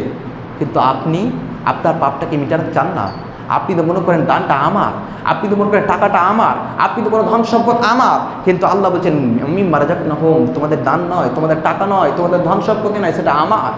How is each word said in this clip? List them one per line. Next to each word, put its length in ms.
কিন্তু 200
আপনি 520
আপনার 340
পাপটাকে 380
মিটাতে 360
চান 220
না, 160
আপনি 260
তো 80
মনে 220
করেন 200
দানটা 280
আমার, 380
আপনি 240
তো 60
মনে 140
করেন 180
টাকাটা 320
আমার, 600
আপনি 220
তো 60
বড় 140
ধন 200
সম্পদ 320
আমার। 300
কিন্তু 220
আল্লাহ 240
বলছেন, 560
"মিম্মা 320
রাযাকনাহুম", 760
তোমাদের 280
দান 160
নয়, 260
তোমাদের 280
টাকা 220
নয়, 320
তোমাদের 260
ধন 180
সম্পত্তি 380
নয়, 120
সেটা 200
আমার 460